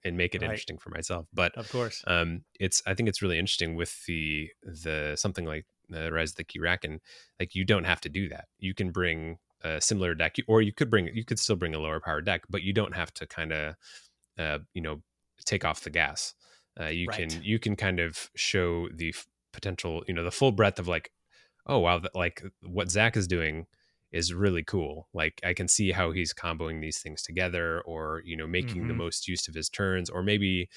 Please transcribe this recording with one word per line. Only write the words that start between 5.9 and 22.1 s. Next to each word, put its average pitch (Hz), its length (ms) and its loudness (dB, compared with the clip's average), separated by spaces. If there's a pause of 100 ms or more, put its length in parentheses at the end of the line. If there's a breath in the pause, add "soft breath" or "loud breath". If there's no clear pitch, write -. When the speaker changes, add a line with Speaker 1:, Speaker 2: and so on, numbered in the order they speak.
Speaker 1:
Rise 80 180 0
of - 60 -12
the 82 80 -8
Kirakin, 82 540 -2 (400 loud breath)
like, 90 160 -2
you 95 100 0
don't 95 200 6
have 90 160 4
to 76 80 -8
do 92 200 -4
that. - 180 -12 (120)
You 95 160 -4
can 92 160 -2
bring 82 480 0 (240)
a 80 180 -2
similar 92 340 2
deck, 80 220 0 (100)
or 110 140 8
you 104 120 2
could - 180 0
bring, 95 240 6
you 113 100 -4
could 110 140 -2
still - 180 2
bring 85 180 -2
a 78 40 -2
lower 78 220 -2
power 78 200 -2
deck, 90 280 0
but 90 140 -2
you 98 100 0
don't 98 220 0
have 87 200 -4
to 80 120 -10
kinda, 78 500 -4 (640 loud breath)
uh, 76 200 -2 (140)
you 92 80 -4
know, 78 220 -6 (420)
take 98 200 2
off 78 180 0
the - 80 -10
gas. 73 440 0 (440 soft breath)
Uh, 82 80 -4
you 87 200 0
Speaker 2:
Right. 82 320 -2
Speaker 1:
can, - 40 -8
you 110 160 2
can 104 160 0
kind 92 240 2
of 85 360 -2
show 87 540 2
the 80 200 -4
f-, - 180 -8 (260)
potential, 87 540 -4
you 92 60 -2
know, 82 100 0
the 87 80 0
full 135 220 6
breadth 101 260 4
of, 90 80 -4
like, 82 240 -2 (560 soft breath)
"Oh, 131 120 4
wow, 87 200 6
th-, 90 160 -4